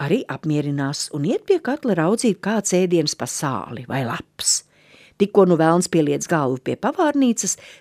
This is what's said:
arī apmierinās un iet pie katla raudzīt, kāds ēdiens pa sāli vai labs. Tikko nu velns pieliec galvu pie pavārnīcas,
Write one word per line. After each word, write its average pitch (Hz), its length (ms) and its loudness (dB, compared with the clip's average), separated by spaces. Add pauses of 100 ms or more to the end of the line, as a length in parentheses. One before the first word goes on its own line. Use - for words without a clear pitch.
arī 165 240 0
apmierinās 143 880 -4
un 143 160 -2
iet 330 160 -2
pie 370 160 2
katla 254 320 -2
raudzīt, 185 480 2
kāds 202 320 -2
ēdiens 175 400 2
pa 123 160 -8
sāli 127 560 -6
vai 127 220 -4
labs. - 560 -4 (560)
Tikko 202 260 4
nu 175 120 4
velns 165 320 4
pieliec 147 360 0
galvu 135 320 0
pie 127 200 -4
pavārnīcas, 277 800 0 (240)